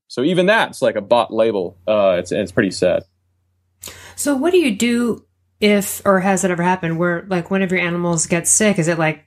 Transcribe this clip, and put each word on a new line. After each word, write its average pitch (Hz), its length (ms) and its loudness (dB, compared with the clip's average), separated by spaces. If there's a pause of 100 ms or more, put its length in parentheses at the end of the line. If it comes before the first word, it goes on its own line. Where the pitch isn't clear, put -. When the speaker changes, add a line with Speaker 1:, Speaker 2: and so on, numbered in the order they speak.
Speaker 1:
So - 160 -6
even 180 240 0
that's, 208 340 0
like, 117 140 0
a 104 60 -2
bought 113 320 0
label. 107 440 0 (120)
Uh, 101 320 2
it's, 87 100 -8
it's 92 220 -4
pretty 98 180 0
sad. - 320 0 (1120)
Speaker 2:
So 285 220 -2
what 311 160 0
do 370 60 6
you 262 180 0
do 240 500 -2 (320)
if, 208 480 0
or 190 140 4
has 190 240 0
it 180 80 2
ever 170 100 -2
happened 165 380 -2
where, 175 280 -2
like, 180 220 -4
one 190 120 0
of 185 100 -2
your 180 80 0
animals 175 460 -2
gets 170 220 -2
sick? 208 300 2
Is 160 80 0
it 170 100 0
like, 156 300 -2